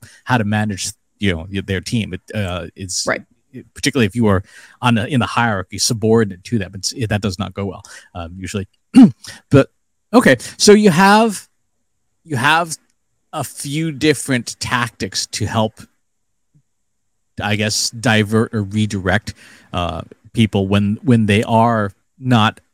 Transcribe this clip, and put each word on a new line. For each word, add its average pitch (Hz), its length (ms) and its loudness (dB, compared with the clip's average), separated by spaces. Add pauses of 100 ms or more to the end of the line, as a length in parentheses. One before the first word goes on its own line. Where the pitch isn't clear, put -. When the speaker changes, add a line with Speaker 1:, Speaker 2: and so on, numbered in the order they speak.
(240)
Speaker 1:
how 127 120 0
to 110 80 0
manage, 107 440 -2 (300)
you 98 140 0
know, 82 180 -8
y-, 98 140 -6
their 92 160 -4
team. 92 320 -6
It, 90 80 -10 (140)
uh, 90 320 -6 (100)
it's 95 300 -8
Speaker 2:
Right. - 160 -4 (500)
Speaker 1:
particularly 135 320 -2
if 95 100 -2
you 120 120 0
are 98 160 2 (400)
on 120 140 2
the, 107 120 -4
in 139 120 -2
the 98 60 -2
hierarchy, 104 520 -4
subordinate 110 680 0
to 120 140 -4
them, 90 160 -10
it's, 95 180 -10
it, 127 160 -8
that 101 140 -2
does 95 160 -6
not 92 160 -10
go 98 100 -8
well, 90 200 -12 (300)
um, 87 220 -12
usually. 95 320 -8 (260)
<clears throat> - 540 4
But 135 240 4 (400)
okay, 196 240 4 (220)
so 208 160 6
you 208 160 6
have, 196 580 2 (760)
you 151 140 -6
have 156 400 0 (560)
a 151 120 -6
few 156 480 -6
different 135 680 -2
tactics - 680 -4
to - 180 -6
help, 110 340 -2 (1600)
I 104 140 -2
guess, 107 340 -2
divert 110 640 0
or 107 80 -2
redirect, 101 720 -2 (380)
uh, 85 300 -6 (300)
people 101 360 0
when, 101 340 0
when 117 240 2
they 104 180 4
are 113 480 0 (260)
not, 117 420 0 (140)